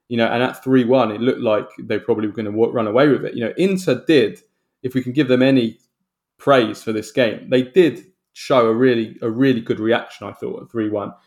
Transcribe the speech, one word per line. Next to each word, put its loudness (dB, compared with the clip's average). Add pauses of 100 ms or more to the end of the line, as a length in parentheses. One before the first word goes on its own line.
you -6
know, 0
and -2
at -6
three 4
one, 2
it -8
looked -2
like 0 (100)
they -4
probably -2
were -6
gonna -6
wa-, 0
run -2
away 4
with 2
it. -8
You -6
know, -4
Inter -2
did, 2 (420)
if -8
we -2
can -8
give -2
them 2
any 2 (600)
praise 2
for -8
this -8
game, -2
they 2
did 2 (260)
show 0
a 2
really, 0
a -4
really 0
good -6
reaction, -4
I -14
thought, -12
at -20
three -4
one. -6 (140)